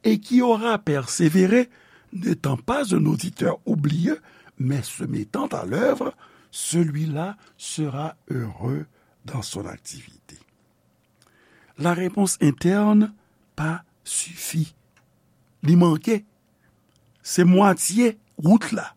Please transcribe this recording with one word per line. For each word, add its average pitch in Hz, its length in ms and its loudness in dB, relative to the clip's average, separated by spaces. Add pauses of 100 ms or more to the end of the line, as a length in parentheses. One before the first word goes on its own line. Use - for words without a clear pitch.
et 220 160 2
qui 247 220 2
aura 226 380 0
persévéré, 180 880 2 (440)
n'étant 165 440 -2
pas 240 380 -2
un - 120 2
auditeur - 600 -2
oublieux, 165 540 0 (380)
mais 131 240 -2
se - 220 -10
mettant 120 440 -6
à - 180 -8
l'œuvre, 262 480 -2 (360)
celui-là 160 880 -4 (200)
sera 151 600 -8 (140)
heureux 127 560 -6 (380)
dans 117 180 -8
son 98 240 -10
activité. - 720 -18 (1400)
La 160 160 -2
réponse 185 480 -2
interne, 208 720 2 (440)
pas 160 260 -6 (220)
suffit. - 720 -8 (880)
Li 156 100 4
manke, 175 500 4 (1000)
c'est - 220 2
moitié 196 720 4 (180)
route 190 340 4
là. - 260 -6